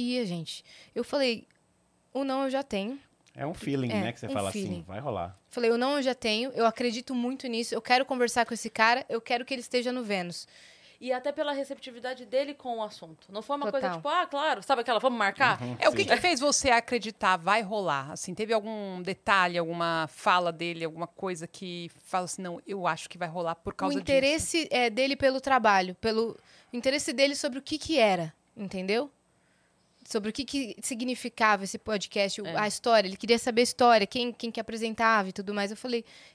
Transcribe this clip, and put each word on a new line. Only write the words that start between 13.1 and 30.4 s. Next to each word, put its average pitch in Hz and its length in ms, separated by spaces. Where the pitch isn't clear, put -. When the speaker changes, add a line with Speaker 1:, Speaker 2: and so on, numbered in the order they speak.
Speaker 3:
Não 208 80
foi 277 160
uma 247 140
coisa 262 160
Speaker 1:
Total. 175 100
Speaker 3:
tipo, 165 140
ah, 349 160
claro, 285 360
sabe 240 200
aquela, 226 180
vamos 247 180
marcar? 208 440
Speaker 2:
Uhum, 123 160
Speaker 4:
É, - 100
o 285 40
que 392 100
Speaker 2:
sim. - 80
Speaker 4:
que 247 80
fez 339 220
você 277 280
acreditar, 220 680
vai 196 240
rolar? 175 500
Assim, 180 220
teve 214 180
algum 208 480
detalhe, 180 560
alguma 165 560
fala 180 400
dele, 165 320
alguma 165 220
coisa 175 400
que 175 440
fala 185 220
assim, - 160
não, 175 240
eu 190 200
acho 165 220
que - 80
vai 175 120
rolar 165 260
por - 200
causa 185 220
Speaker 1:
O - 20
interesse, 277 680
Speaker 4:
disso? - 80
Speaker 1:
é, 247 180
dele 262 260
pelo 269 240
trabalho, 214 640
pelo 226 340
o 247 60
interesse 269 380
dele 277 200
sobre 277 240
o 277 40
que 302 160
que 320 200
era, 180 360
entendeu? 202 560
Sobre 220 240
o - 20
que 277 120